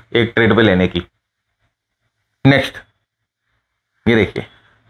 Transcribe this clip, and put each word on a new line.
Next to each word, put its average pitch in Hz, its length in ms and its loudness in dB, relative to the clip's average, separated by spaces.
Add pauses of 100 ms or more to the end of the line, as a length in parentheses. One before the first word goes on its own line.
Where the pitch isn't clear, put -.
(140)
एक 117 220 0
ट्रेड 110 200 0
पे 117 60 4
लेने 92 260 2
की। 90 180 -8 (1400)
नेक्स्ट - 320 0 (1300)
ये 117 100 2
देखिए, - 300 -4 (440)